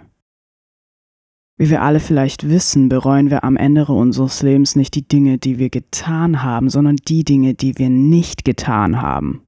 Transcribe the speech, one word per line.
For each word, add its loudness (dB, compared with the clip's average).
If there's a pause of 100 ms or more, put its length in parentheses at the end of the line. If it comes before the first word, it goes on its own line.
(1600)
Wie 2
wir 2
alle 2
vielleicht -2
wissen, 2
bereuen 2
wir -2
am 0
Ende 2
unseres 0
Lebens 2
nicht 0
die -6
Dinge, 2
die -4
wir -2
getan -4
haben, -2
sondern 2
die -2
Dinge, 2
die -4
wir 0
nicht 2
getan -2
haben. -6